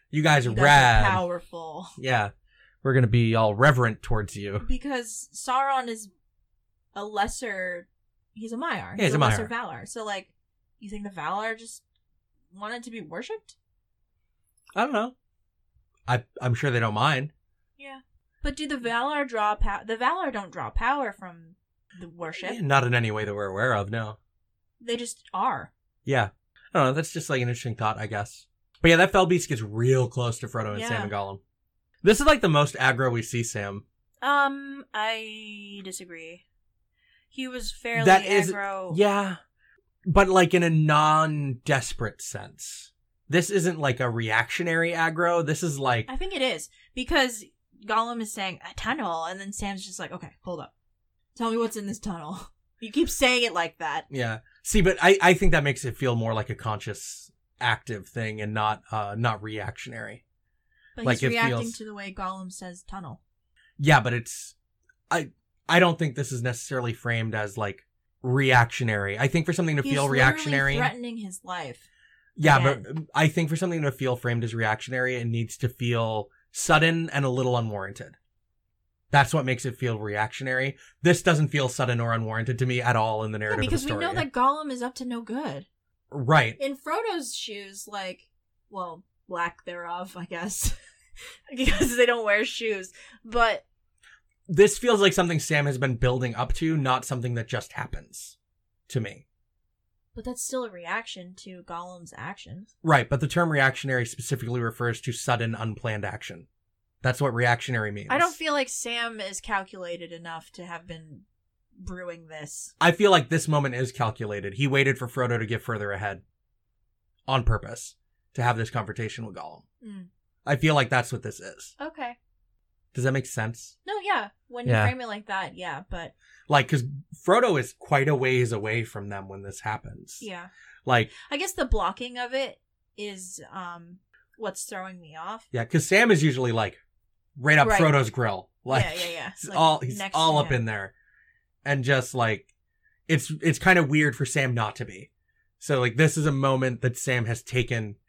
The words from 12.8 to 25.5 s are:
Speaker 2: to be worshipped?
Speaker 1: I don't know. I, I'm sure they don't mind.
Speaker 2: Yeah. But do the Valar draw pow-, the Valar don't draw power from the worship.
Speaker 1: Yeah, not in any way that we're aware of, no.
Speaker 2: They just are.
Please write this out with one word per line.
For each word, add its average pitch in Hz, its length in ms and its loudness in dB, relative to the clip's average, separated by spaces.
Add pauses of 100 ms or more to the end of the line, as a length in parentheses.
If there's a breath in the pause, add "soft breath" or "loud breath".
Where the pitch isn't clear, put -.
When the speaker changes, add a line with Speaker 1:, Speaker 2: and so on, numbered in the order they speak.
Speaker 2:
to 247 80 -14
be 226 100 -12
worshipped? 214 540 -12 (1200)
Speaker 1:
I 208 80 0
don't 285 100 -2
know. 233 220 -2 (920)
I, 123 160 0 (180)
I'm 123 120 0
sure 139 180 0
they 120 80 0
don't 113 140 0
mind. 135 380 0 (460)
Speaker 2:
Yeah. 269 220 -16 (420)
But 277 160 -4
do 302 100 -6
the 285 100 -4
Valar 254 500 -2
draw 214 280 0
pow-, 202 300 -2
the 226 100 -4
Valar 285 380 -2
don't 196 180 -10
draw 143 200 -8
power 254 420 -2
from 170 420 -20 (460)
the 170 80 -14
worship. 170 440 -8
Speaker 1:
Yeah, 233 80 -8
not 139 220 4
in 120 100 0
any 117 180 2
way 107 120 -4
that 104 120 -4
we're 101 100 -4
aware 104 280 0
of, 101 180 -2
no. 110 260 -6 (640)
Speaker 2:
They 233 160 -4
just 240 260 -12 (100)
are. 185 380 -4 (320)